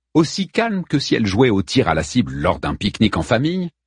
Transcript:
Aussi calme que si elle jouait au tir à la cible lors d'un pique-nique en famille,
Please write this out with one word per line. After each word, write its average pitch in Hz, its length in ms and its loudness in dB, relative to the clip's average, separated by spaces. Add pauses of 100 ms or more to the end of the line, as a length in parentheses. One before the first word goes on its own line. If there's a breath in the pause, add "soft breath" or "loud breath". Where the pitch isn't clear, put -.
(120)
Aussi 165 360 0
calme 214 360 -2
que - 140 -2
si - 160 -2
elle 117 100 0
jouait 107 260 4
au 98 120 2
tir 120 260 0
à 80 60 2
la 78 80 0
cible 67 320 -2
lors 73 240 0
d'un 73 160 -4
pique-nique 101 420 0
en 85 60 0
famille, 165 480 -2 (160)